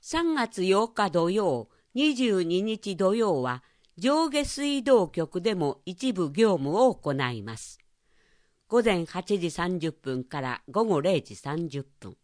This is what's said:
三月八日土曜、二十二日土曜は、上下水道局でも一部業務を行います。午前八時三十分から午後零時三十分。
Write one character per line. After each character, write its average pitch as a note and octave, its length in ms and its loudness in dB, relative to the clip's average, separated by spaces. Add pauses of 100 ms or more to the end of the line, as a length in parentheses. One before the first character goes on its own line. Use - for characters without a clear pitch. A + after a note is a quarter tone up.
三 E4 320 0
月 A3+ 300 -2
八 G3 240 4
日 F#3+ 220 -2
土 E3+ 200 2
曜、 F3 400 0 (240)
二 D4 200 2
十 A3+ 300 2
二 F3 180 0
日 G#3 340 -4
土 F#3 200 2
曜 G3 260 2
は、 B2 220 -4 (340)
上 C#4+ 320 2
下 C#4+ 160 -2
水 C#4 380 -4
道 A3 240 6
局 E3+ 340 -6
で G#3+ 120 0
も D3+ 320 -2
一 G#3+ 280 -4
部 E3+ 180 -2
業 G3 260 4
務 C#3 200 -2
を B3+ 180 4
行 C#3+ 180 -4
い B2 300 -2
ま A2+ 140 -10
す。 - 200 -18 (880)
午 A#3+ 140 2
前 F#3 240 2
八 F#3 340 -4
時 E3+ 120 -2
三 F3 280 -4
十 D#3+ 120 -2
分 C3 320 -6
か C#3+ 180 -8
ら B2+ 280 -6
午 A3 160 0
後 E3+ 160 2
零 E3 200 2
時 - 140 -18
三 D#3 340 -6
十 C#3 140 -8 (160)
分。 - 240 -16